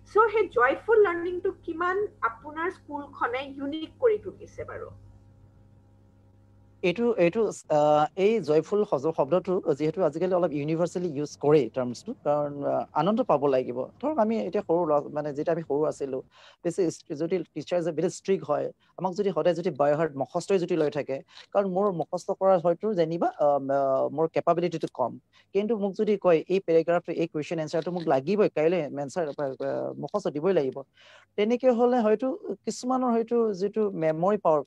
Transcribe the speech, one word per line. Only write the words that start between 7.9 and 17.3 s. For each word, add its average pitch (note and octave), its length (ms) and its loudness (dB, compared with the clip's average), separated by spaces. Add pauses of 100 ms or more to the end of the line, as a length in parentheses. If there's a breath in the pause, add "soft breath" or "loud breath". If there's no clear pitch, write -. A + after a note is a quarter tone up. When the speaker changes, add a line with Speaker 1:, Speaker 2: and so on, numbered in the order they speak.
Speaker 2:
এই G3+ 260 2
জয়ফুল D#3 500 2
শজ-, D#3 260 0
শব্দটো F3 560 0
যিহেতু D#3 300 -2
আজিকালি D#3+ 300 0
অলপ F3+ 180 2
ইউনিভাৰ্চেলি E3 580 -2
ইউজ C#3+ 320 -6
কৰে C#3+ 320 4
টাৰ্মছটো, B2 400 -6 (100)
কাৰণ, D3 300 0 (100)
আহ, C3+ 300 -2
আনন্দ G#3 300 2
পাব D3 220 2
লাগিব। C3 320 0 (240)
ধৰক D#4 160 -2
আমি A3 220 2
এতিয়া G3+ 240 -4
সৰু E3+ 220 0
ল'ৰা, D3 160 2 (120)
মানে D3 200 -6
যেতিয়া D3+ 200 -2
আমি E3 100 -4
সৰু D3+ 200 0
আছিলো, C3+ 400 -4 (400 soft breath)
বেছি E3+ 280 0
ষ্ট্ৰি-, - 240 -12
যদি E3 280 -4